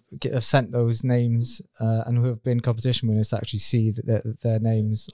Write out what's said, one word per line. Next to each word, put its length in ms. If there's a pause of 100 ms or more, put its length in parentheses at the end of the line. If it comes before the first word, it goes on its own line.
(200)
g-, 100
have 140
sent 260
those 320
names, 580 (200)
uh, 260
and 120
who 80
have 180
been 160
competition 480
winners 220
to 80
actually 200
see 340
th-, 300
th-, 180
their 200
names 540